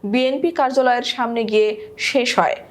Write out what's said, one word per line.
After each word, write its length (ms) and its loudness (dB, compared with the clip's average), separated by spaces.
বিএনপি 480 0
কার্যালয়ের 520 2
সামনে 400 -4
গিয়ে 540 0
শেষ 420 0
হয়। 160 2